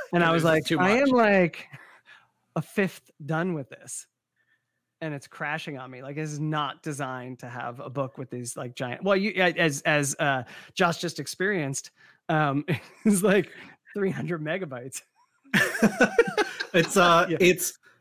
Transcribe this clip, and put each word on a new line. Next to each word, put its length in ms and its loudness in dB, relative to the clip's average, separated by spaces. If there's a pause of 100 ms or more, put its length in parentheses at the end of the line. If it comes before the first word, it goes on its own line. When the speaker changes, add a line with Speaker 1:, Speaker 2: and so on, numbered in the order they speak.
(140)
Speaker 1:
And 100 4
I 60 4
Speaker 2:
It 40 4
Speaker 1:
was 100 2
Speaker 2:
was 80 4
Speaker 1:
like, 140 2
Speaker 2:
too 140 0
Speaker 1:
"I 120 4
am, 180 4
Speaker 2:
much. 20 4
Speaker 1:
like, 560 4 (880)
a 60 -2
fifth 500 -4 (140)
done 280 -2
with 160 -8
this, 380 -16 (960)
and 120 -6
it's 140 -12
crashing 500 -8
on 140 -14
me." 100 -16
Like, 140 -12
it's 240 -6
not 440 -4
designed 560 -8
to 100 -14
have 320 -10
a 80 -12
book 280 -6
with 120 -12
these, 260 -10
like, 200 -10
giant, 280 -8
well, 140 4
you, 140 0
as, 500 2
as, 380 2
uh, 240 0 (320)
Josh 240 2
just 200 -6
experienced, 720 -4 (380)
um, 380 2
<laughs> 360 -6
it's, 200 4
like, 280 4 (420)
three 180 -2
hundred 300 -6
megabytes. 600 -8 (520)
Speaker 3:
<laughs> 1200 0
It's, 240 2
uh, 320 6
Speaker 1:
Yeah. 100 -2
Speaker 3:
it's 380 2 (240)